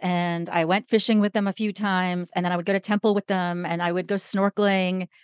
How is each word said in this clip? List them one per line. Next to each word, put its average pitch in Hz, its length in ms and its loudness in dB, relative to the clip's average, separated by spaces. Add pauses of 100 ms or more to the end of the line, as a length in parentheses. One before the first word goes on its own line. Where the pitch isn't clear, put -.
and 175 480 -2
I 170 140 2
went 180 240 0
fishing 220 320 2
with 202 140 0
them 202 120 0
a 196 60 -2
few 214 200 -2
times, 185 600 -2
and 180 100 0
then 180 60 0
I 180 60 0
would 175 100 -4
go 202 60 2
to 196 80 2
temple 208 340 0
with 202 140 -2
them, 175 360 -2
and 170 160 -2
I 175 120 0
would 180 160 -2
go 202 80 0
snorkeling. 190 880 0 (180)